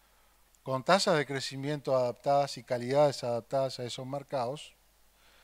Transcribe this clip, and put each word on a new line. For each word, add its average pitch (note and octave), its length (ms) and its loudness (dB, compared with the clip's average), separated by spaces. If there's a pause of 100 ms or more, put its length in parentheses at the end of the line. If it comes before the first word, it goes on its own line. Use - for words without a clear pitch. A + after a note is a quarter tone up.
(640)
con C3 180 -4
tasas F#3 340 4
de D3 100 2
crecimiento C3+ 720 -4
adaptadas C#3 640 0
y A#2+ 60 -16
calidades C3 580 2
adaptadas B2+ 560 -2
a B2+ 60 -6
esos B2+ 220 -8
mercados, C#3 680 -6 (680)